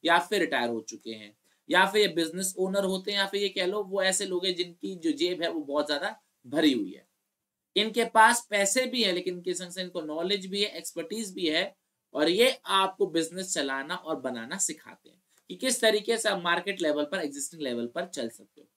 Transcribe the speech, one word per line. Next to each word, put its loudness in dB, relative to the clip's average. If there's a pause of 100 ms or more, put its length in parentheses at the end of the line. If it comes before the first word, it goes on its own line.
या 6
फिर 0
retire 0
हो -4
चुके -14
हैं, -14 (340)
या 6
फिर 4
ये 6
business -2
owner 0
होते -2
हैं, 0
या 2
फिर -2
ये 0
कह -2
लो -2
वो -2
ऐसे 0
लोग -2
हैं 0
जिनकी -6
जो 0
जेब 0
है 0
वो -4
बहुत -2
ज्यादा -4 (260)
भरी 4
हुई -2
है। -18 (720)
इनके 2
पास 6
पैसे 2
भी 0
है, 2
लेकिन -2
इनके -4
संग -8
से -8
इनको -6
knowledge -4
भी -2
है, -2
expertise -8
भी -2
है, 0 (380)
और 2
ये 4
आपको 2
business -4
चलाना -4
और -6
बनाना -8
सिखाते -8
हैं -20 (260)
कि -10
किस -2
तरीके 2
से 0
आप 0
market 0
level 2
पर, -4
एग्जिस्टिंग -6
level -2
पर -6
चल -6
सकते -18
हो। -20